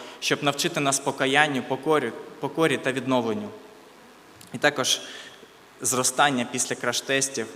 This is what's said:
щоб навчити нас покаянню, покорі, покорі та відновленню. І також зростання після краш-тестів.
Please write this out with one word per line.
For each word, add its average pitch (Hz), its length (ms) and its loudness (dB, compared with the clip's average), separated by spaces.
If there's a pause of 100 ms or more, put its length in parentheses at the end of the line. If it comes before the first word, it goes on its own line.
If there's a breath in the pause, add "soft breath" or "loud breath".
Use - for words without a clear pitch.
(200 loud breath)
щоб - 220 0
навчити 147 380 0
нас 139 180 2
покаянню, 135 640 2
покорі, 131 500 0 (280)
покорі 143 380 2
та 131 140 0
відновленню. 120 560 0 (1080)
І 127 40 -10
також 143 420 2 (800 loud breath)
зростання 127 720 2
після 127 240 -2
краш-тестів. 123 800 0